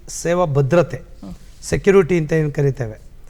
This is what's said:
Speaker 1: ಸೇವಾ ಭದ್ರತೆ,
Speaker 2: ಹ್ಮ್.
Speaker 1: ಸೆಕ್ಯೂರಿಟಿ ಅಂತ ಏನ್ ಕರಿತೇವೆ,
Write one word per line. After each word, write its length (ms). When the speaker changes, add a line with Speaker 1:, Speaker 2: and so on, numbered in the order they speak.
Speaker 1:
ಸೇವಾ 360
ಭದ್ರತೆ, 520
Speaker 2:
ಹ್ಮ್. 380
Speaker 1:
ಸೆಕ್ಯೂರಿಟಿ 560
ಅಂತ 140
ಏನ್ 200
ಕರಿತೇವೆ, 480